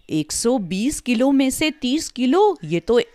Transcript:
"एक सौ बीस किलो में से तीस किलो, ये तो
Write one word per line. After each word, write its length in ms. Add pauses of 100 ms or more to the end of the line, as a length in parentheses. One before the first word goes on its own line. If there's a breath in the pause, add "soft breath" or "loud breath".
"एक 220
सौ 260
बीस 420
किलो 320
में 180
से 220
तीस 380
किलो, 540
ये 160
तो 200 (160)